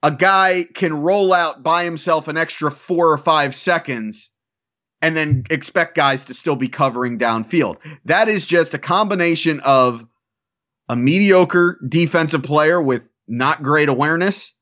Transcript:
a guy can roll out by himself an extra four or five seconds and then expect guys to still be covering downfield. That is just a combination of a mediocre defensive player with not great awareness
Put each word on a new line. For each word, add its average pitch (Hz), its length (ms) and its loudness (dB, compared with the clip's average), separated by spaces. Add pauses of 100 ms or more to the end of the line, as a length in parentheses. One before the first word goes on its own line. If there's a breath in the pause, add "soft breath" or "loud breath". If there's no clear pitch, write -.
a 156 80 2
guy 185 600 2
can 165 200 -2
roll 185 380 2
out 165 320 0
by 170 220 0
himself 160 420 -2
an 151 80 -6
extra 160 340 -4
four 165 440 0
or 147 40 0
five 143 380 0
seconds 123 760 -4 (720)
and 160 140 0
then 151 360 -2
expect 160 440 -4
guys 139 300 0
to 127 80 -18
still 147 220 -4
be 127 140 -4
covering 123 500 -2
downfield. 113 580 -2 (280 loud breath)
That 208 240 2
is 202 180 -4
just 165 260 2
a 147 60 -6
combination 175 800 0
of 127 440 2 (840)
a 123 60 -2
mediocre 175 920 2
defensive 160 540 0
player 151 400 2
with 127 260 -2 (200)
not 127 340 -2
great 147 280 2
awareness 160 720 -2